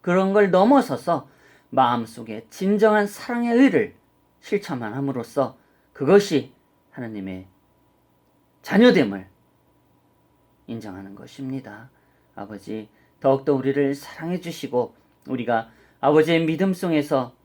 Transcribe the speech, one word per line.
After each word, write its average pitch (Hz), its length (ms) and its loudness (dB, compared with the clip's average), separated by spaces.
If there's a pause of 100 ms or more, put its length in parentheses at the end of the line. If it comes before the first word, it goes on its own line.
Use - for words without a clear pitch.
그런 190 300 0
걸 202 180 4
넘어서서 180 800 2 (420)
마음속에 117 760 -2
진정한 208 560 2
사랑의 240 480 -6
의를 220 420 2 (440)
실천만 131 540 -6
함으로써 131 640 -4 (340)
그것이 151 640 2 (380)
하나님의 95 560 -12 (1120)
자녀됨을 131 680 4 (1400)
인정하는 98 480 -14
것입니다. 127 760 -12 (440)
아버지, 104 560 -12 (300)
더욱더 135 340 2
우리를 139 400 0
사랑해 165 460 -10
주시고 123 560 -6 (320)
우리가 120 420 -4 (300)
아버지의 160 460 4
믿음 170 280 0
속에서 147 720 -2